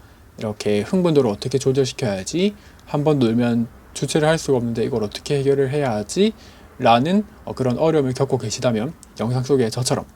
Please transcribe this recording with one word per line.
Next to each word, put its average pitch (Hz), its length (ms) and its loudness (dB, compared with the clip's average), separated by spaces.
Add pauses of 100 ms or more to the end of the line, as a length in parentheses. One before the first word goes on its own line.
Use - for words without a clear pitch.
(380)
이렇게 104 440 -2
흥분도를 160 500 2
어떻게 127 260 -4
조절시켜야지, 131 960 -2 (320)
한번 151 320 0
놀면 117 500 2 (280)
주체를 151 320 0
할 160 100 2
수가 135 220 0
없는데 117 240 -2
이걸 113 200 -4
어떻게 139 360 -4
해결을 139 320 0
해야 143 200 -2
하지? 175 420 0 (440)
라는, 131 480 4 (200)
어, 110 80 -10
그런 123 260 -2
어려움을 151 340 2
겪고 135 240 0
계시다면 117 560 -2 (260)
영상 123 220 -2
속에 123 300 2
저처럼 123 340 -2 (100)